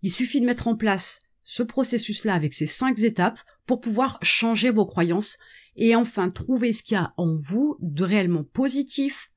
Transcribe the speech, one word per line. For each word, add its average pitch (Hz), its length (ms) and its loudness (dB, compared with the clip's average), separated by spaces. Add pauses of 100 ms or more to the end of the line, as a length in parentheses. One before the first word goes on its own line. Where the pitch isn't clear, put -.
Il 202 80 -2
suffit 254 300 0
de 233 40 0
mettre 247 220 0
en 233 80 2
place 214 460 0 (240)
ce - 180 -4
processus-là 220 720 0
avec 151 200 -2
ces 151 120 0
cinq 254 320 2
étapes 214 400 0 (280)
pour 247 140 -2
pouvoir 240 400 -2
changer 226 500 2
vos 208 140 4
croyances 180 540 0 (380)
et 226 180 4
enfin 226 340 2
trouver 240 440 -2
ce 208 100 0
qu'il - 140 -2
y - 20 0
a 170 180 -4
en 165 200 -2
vous 202 440 -2
de 160 220 -4
réellement 180 400 0
positif 269 920 -2